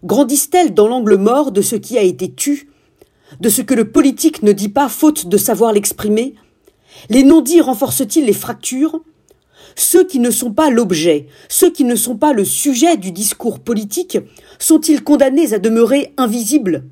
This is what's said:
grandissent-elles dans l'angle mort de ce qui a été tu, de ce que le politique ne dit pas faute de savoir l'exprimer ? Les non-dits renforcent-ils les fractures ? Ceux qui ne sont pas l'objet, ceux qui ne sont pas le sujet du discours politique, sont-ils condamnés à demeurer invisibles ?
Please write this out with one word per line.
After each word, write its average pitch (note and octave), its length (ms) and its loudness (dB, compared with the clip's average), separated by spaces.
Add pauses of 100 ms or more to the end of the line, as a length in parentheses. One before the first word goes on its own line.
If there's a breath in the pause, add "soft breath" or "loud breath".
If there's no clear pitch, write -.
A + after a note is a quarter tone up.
grandissent-elles C#4 680 0
dans G#3 140 4
l'angle A3+ 300 0
mort B3 340 0
de G3 100 0
ce G3+ 140 -2
qui G#3+ 220 -6
a G#3 60 2
été F3+ 280 -2
tu, - 380 -6 (720 soft breath)
de A3+ 80 0
ce B3+ 120 -2
que A#3 120 -2
le A3 180 0
politique D4 520 -2
ne G#3 100 4
dit G3 160 -4
pas C#4 180 0
faute D4+ 400 0
de F3+ 80 -2
savoir G#3+ 380 0
l'exprimer ? G#3+ 640 -2 (760 soft breath)
Les C4 140 4
non-dits D4+ 360 6
renforcent-ils C4 640 0
les G#3 60 2
fractures ? C4 680 -4 (760 soft breath)
Ceux F4+ 300 2
qui C#4 140 -4
ne A#3+ 120 0
sont A#3 220 -6
pas D#4 160 2
l'objet, E3+ 580 0 (220 soft breath)
ceux F4 220 2
qui D4 120 -2
ne A#3+ 140 0
sont A#3+ 180 -4
pas D4 160 2
le G#3 140 0
sujet C#4+ 500 0
du F#3+ 160 -8
discours G#3 480 -6
politique, A3 600 -6 (380 soft breath)
sont-ils D#4 460 2
condamnés C4+ 500 2
à G#3+ 60 -2
demeurer A3+ 560 0
invisibles ? A3 760 -2